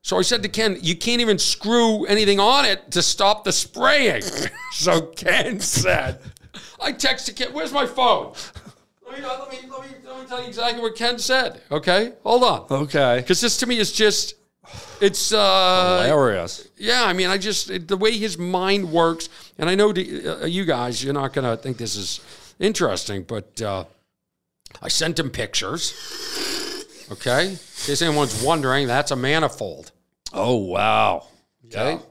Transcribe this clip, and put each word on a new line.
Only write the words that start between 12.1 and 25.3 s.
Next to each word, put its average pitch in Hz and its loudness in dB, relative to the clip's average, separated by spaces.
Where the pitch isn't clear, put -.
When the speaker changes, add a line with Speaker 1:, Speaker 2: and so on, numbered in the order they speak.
Speaker 1:
Hold 240 4
on. 170 0
Speaker 2:
Okay. 139 2
Speaker 1:
'Cause 185 2
this 240 0
to 254 0
me 240 0
is 208 0
just, - 2
it's, 196 2
uh, 185 4
Speaker 2:
Hilarious. 120 2
Speaker 1:
yeah, 233 2
I 190 2
mean, 185 2
I 190 0
just, 196 -4
it, 180 -8
the 196 0
way 220 2
his 196 -4
mind 185 0
works, 165 2
and 156 -2
I 180 2
know 208 4
the, 175 -4
uh, 156 -4
you 180 -2
guys, 123 0
you're 139 -2
not 139 -2
gonna 120 0
think 127 -6
this 110 -6
is 101 -8
interesting, 104 -2
but, - -10
uh, 98 -4
I - -10
sent 160 0
him 147 -2
pictures, 120 -4